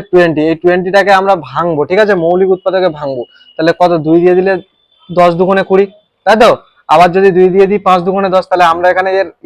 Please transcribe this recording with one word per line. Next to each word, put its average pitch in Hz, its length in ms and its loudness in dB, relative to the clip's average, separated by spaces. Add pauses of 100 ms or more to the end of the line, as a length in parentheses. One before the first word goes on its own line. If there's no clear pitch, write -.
(120)
টোয়েন্টি, 170 380 2
এই 165 140 -2
টোয়েন্টিটাকে 185 560 0
আমরা 196 140 0 (160)
ভাঙবো, 151 400 -4
ঠিক 185 140 0
আছে, 208 100 0 (100)
মৌলিক 180 320 0
উৎপাদকে 185 420 -2
ভাঙবো। 135 260 -8 (360)
তাহলে 165 120 0 (100)
কত, 175 100 2 (160)
দুই 165 160 2
দিয়ে 180 140 2
দিলে 190 160 0 (560)
দশ 175 300 0
দুগুণে 190 300 0
কুড়ি, 196 160 2 (400)
তাই 214 180 2
তো? 214 60 6 (400)
আবার 165 260 4
যদি 190 220 2
দুই 185 180 4
দিয়ে 196 140 4
দিই 202 180 -2
পাঁচ 180 200 2
দুগুণে 190 280 -4
দশ, 185 140 0
তাহলে 180 220 2
আমরা 175 180 -2
এখানে 185 200 -2 (100)
এর 185 80 -2 (180)